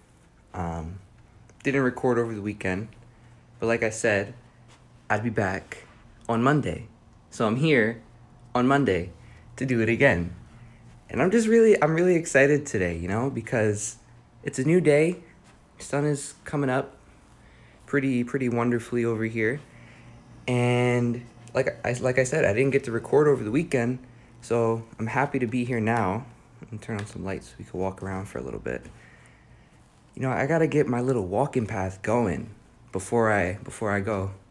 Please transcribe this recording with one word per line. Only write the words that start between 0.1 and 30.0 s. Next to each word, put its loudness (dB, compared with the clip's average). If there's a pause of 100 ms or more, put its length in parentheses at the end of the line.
Um, -8 (640)
didn't 0
record 0
over 0
the -8
weekend, -4 (720)
but -4
like 0
I 0
said, -2 (760)
I'd 0
be -2
back -4 (440)
on 0
Monday. 0 (440)
So 0
I'm 0
here 2 (540)
on 2
Monday 2 (460)
to -4
do 0
it 2
again. 2 (760)
And -2
I'm 2
just 4
really, 6
I'm 4
really 4
excited 4
today, -2
you -4
know, -2
because -2 (480)
it's -6
a -2
new 4
day. 2 (520)
Sun -4
is -2 (100)
coming -2
up -2 (880)
pretty, 0
pretty -2
wonderfully 0
over 0
here. -2 (840)
And 0 (260)
like -2
I, -2
like 0
I 4
said, 0
I 4
didn't 2
get 0
to -8
record 2
over 4
the -4
weekend, 0 (460)
so 0 (160)
I'm -4
happy -2
to 0
be -2
here -2
now. 0 (340)
Let -20
me -8
turn -8
on -8
some -12
lights -8
so -20
we -16
can -10
walk -4
around -6
for -10
a -6
little -8
bit. -8 (1300)